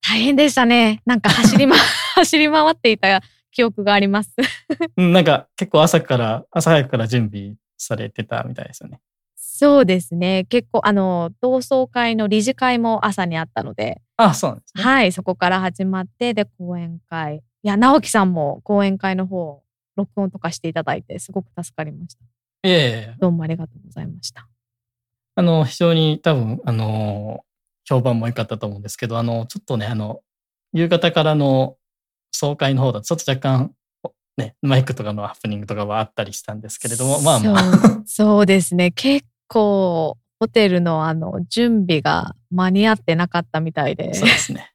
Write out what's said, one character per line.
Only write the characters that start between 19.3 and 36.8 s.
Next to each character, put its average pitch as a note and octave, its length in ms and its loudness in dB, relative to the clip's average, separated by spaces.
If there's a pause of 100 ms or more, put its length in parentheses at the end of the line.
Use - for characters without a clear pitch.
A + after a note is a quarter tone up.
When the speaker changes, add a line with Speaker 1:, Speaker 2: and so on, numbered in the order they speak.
Speaker 1:
録 G3+ 260 -6
音 F#3+ 100 -2
と - 80 -18
か E3 120 -6
し - 80 -12
て E3 100 -6
い D#3+ 40 -8
た D#3+ 100 -4
だ C#3+ 120 -4
い - 80 -12
て、 F3 160 -14
す - 120 -18
ご F#3+ 120 -6
く - 60 -20 (120)
助 - 140 -14
か D#3+ 80 -8
り D3+ 80 -10
ま D#3 160 -16
し - 80 -20
た。 - 80 -20
Speaker 2:
い - 40 -20 (360)
え F#3+ 60 2
い F#3 40 6
え F3+ 40 6
い - 20 6 (320)
え。 A#2+ 80 -18
Speaker 1:
ど F#3 80 2
う F3 40 2
も E3 120 -2
あ D#3+ 40 -6
り E3 100 -4
が E3 100 -10
と - 80 -20
う - 100 -20
ご - 60 -20
ざ - 100 -14
い - 60 -10
ま - 160 -14
し - 80 -14
た。 - 160 -20 (880)
Speaker 2:
あ F#3 60 -2
の、 E3 240 2
非 - 120 -8
常 E3+ 160 2
に D#3 260 0
多 D#3+ 140 0
分、 A2+ 300 -2
あ A#2+ 80 -4
の、 G#2+ 720 -4 (460)
評 C3 120 2
判 A#2+ 180 0
も A2+ 80 -4
良 A#2+ 60 -4
か A#2+ 100 -4
っ - 20 -4
た A2 140 -8
と A2 80 -8
思 G#2 80 -10
う G2+ 40 -16
ん - 40 -16
で G#2 60 -14
す - 80 -14
け B2 100 -6
ど、 A#2 100 -4
あ A#2 60 -2
の、 A#2 240 -4
ち - 100 -14
ょ - 20 -10
っ - 60 -20
と C3+ 100 -4
ね、 G#2+ 120 -4
あ A#2 80 -6
の、 G#2+ 260 -8 (520)
夕 E3 160 0
方 E3+ 220 2
か D#3+ 120 0
ら D#3 100 2
の C3+ 420 2 (560)
総 C#3+ 240 -4
会 C3+ 200 0
の C3 80 0
方 C3 80 2
だ G#2+ 80 -4
と、 G#2+ 60 -16
ち - 80 -2
ょ - 20 -2
っ D#3+ 40 -8
と - 120 -6
若 C3+ 100 -4
干、 C3 320 0 (640)
ね、 A2 240 -10
マ C3+ 160 2
イ C3 80 2
ク C3 80 -6
と A#2 100 -8
か G#2 80 -6
の G#2 140 -8
ハ G2+ 160 -12
プ - 60 -8
ニ G#2 80 -6
ン G2+ 60 -10
グ G#2 40 -14
と G#2 100 -8
か G#2 120 -6
は G#2 120 -4
あ A2 40 -2
っ G#2 100 -10
た A2+ 100 -4
り G2+ 100 -10
し - 100 -14
た G#2+ 100 -12
ん G#2+ 80 -14
で A2 80 -18
す - 80 -14
け - 100 -10